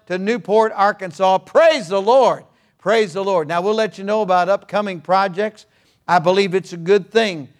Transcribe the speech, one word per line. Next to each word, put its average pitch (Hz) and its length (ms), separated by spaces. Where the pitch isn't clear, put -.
to 180 120
Newport, 214 580
Arkansas. 190 640
Praise 285 480
the 196 140
Lord. 214 440
Praise 208 360
the 196 100
Lord. 180 240
Now, 170 140
we'll 202 120
let 220 240
you 196 60
know 214 180
about 180 260
upcoming 196 540
projects. 190 640
I 175 120
believe 180 340
it's 185 180
a 175 60
good 180 340
thing 196 380